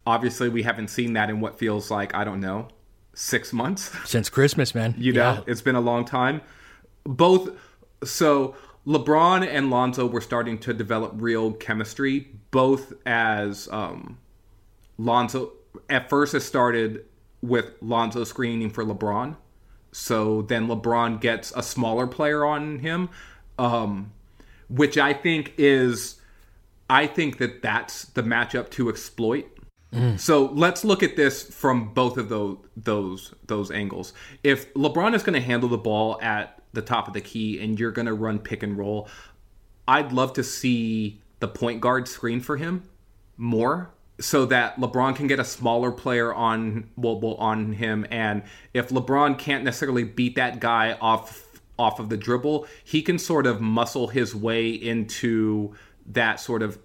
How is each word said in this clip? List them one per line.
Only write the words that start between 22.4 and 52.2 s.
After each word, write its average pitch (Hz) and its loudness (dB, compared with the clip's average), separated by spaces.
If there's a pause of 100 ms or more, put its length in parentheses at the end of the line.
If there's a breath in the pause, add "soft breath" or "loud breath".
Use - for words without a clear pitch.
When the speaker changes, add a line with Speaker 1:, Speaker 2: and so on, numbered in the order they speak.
Speaker 1:
on 151 -2
him, 170 -2 (480 loud breath)
um, 107 0 (580 soft breath)
which 147 4
I 143 6
think 151 -2
is, 131 4 (720 soft breath)
I 143 6
think 151 -2
that 120 -2
that's 117 -4
the - -4
matchup 117 0
to 120 0
exploit. 113 -2 (440)
Speaker 2:
Mm. 117 2
Speaker 1:
So 147 6
let's 170 2
look 196 4
at - 2
this 139 2
from 120 0
both 123 2
of 110 -6
those, 104 -4 (180)
those, 101 -4 (140)
those 101 -4
angles. 98 -8 (300 loud breath)
If 139 2
LeBron 170 2
is - 0
gonna 160 0
handle 120 0
the 117 0
ball 110 0
at 107 -4 (120)
the 110 -6
top 113 -2
of 98 -10
the 98 -6
key 107 -6
and 107 -4
you're 113 -2
gonna 117 -4
run 107 -2
pick - -8
and 104 -6
roll, 104 -6 (800 loud breath)
I'd 139 4
love 156 2
to 135 -2
see 110 -2 (200)
the 113 -4
point 117 -4
guard 123 2
screen 120 -4
for 147 -6
him 175 -6 (540)
more, 120 0 (340)
so 135 4
that 123 2
LeBron 127 0
can 143 -4
get 135 2
a 123 0
smaller 123 0
player 120 0
on, 113 -2
well, 113 0
well, 110 -2
on 110 0
him. 107 -2
And 107 -2 (300 loud breath)
if 147 0
LeBron 135 2
can't 139 -2
necessarily 127 0
beat 123 -2
that 123 0
guy 113 2
off, - -2 (180)
off 113 2
of 110 -6
the 110 -2
dribble, 131 0 (180 loud breath)